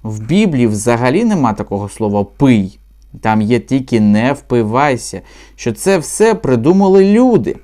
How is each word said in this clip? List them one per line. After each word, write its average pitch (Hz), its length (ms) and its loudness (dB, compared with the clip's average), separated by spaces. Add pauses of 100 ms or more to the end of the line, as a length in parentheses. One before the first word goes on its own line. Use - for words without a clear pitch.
в 110 160 -10
Біблії 143 480 0
взагалі 117 580 0
нема 151 280 0
такого 101 360 -8
слова 101 340 -2
«пий». 107 560 0 (420)
Там 110 200 0
є 110 180 0
тільки 131 420 -2
«не 110 320 2
впивайся», 120 880 -2 (340)
що - 160 -6
це 196 260 -2
все 214 380 0
придумали 190 760 2
люди. 226 500 2